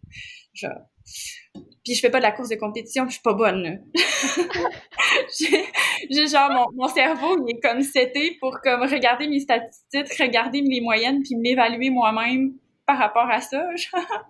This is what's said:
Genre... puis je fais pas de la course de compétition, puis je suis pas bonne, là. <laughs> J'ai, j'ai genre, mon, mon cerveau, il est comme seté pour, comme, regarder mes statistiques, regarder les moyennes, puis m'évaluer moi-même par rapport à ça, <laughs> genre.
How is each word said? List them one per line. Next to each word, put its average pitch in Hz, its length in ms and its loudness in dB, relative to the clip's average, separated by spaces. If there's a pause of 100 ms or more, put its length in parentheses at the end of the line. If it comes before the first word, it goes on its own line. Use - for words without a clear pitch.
(540)
Genre... - 280 -10 (1000)
puis 240 120 -4
je - 60 0
fais 240 100 4
pas - 80 0
de 247 40 2
la 214 80 4
course 240 180 -10
de 220 60 -2
compétition, 220 500 -4
puis 254 60 -8
je - 40 -10
suis - 80 -18
pas 220 100 4
bonne, 196 300 2
là. 160 80 -6 (220)
<laughs> 349 760 -2 (680)
J'ai, 320 240 2 (460)
j'ai 294 180 2
genre, 277 240 4
mon, 247 320 0
mon 262 60 0
cerveau, 320 480 2 (100)
il 233 80 -4
est 233 40 -12
comme 247 220 2
seté 277 580 0
pour, 262 220 -4
comme, 247 220 2
regarder 262 440 2
mes 285 120 2
statistiques, 277 800 -2
regarder 262 420 2
les 262 200 2
moyennes, 233 420 2
puis 262 120 -6
m'évaluer 240 540 2
moi-même 247 640 2 (320)
par 277 120 2
rapport 233 320 2
à 233 120 2
ça, 269 280 -4
<laughs> 339 60 -6
genre. 349 540 -6